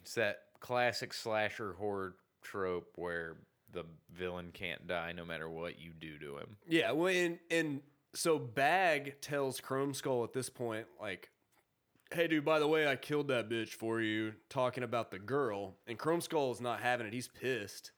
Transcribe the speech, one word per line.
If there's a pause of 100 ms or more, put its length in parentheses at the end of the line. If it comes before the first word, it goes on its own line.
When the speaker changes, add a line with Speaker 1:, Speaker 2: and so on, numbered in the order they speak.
Speaker 1:
It's
that (220)
classic
slasher
horror (280)
trope
where (340)
the (280)
villain
can't
die
no
matter
what
you
do
to
him. (120)
Speaker 2:
Yeah,
well,
and, (120)
and (340)
so
Bag
tells
Chrome
Skull
at
this
point, (140)
like, (840)
"Hey,
dude,
by
the
way,
I
killed
that
bitch
for
you," (140)
talking
about
the
girl. (140)
And
Chrome
Skull
is
not
having
it.
He's
pissed.